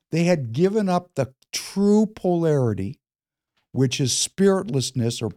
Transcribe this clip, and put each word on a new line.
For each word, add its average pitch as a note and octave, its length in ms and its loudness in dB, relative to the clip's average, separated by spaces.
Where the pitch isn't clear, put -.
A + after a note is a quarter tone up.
They E3 120 0
had D#3 300 0
given G3 340 0
up F3 280 -2
the B2+ 180 -4
true G#3 540 2
polarity, D3 920 0
which B2+ 280 0
is C3 120 0
spiritlessness F#3+ 1120 -2
or G#2+ 160 -6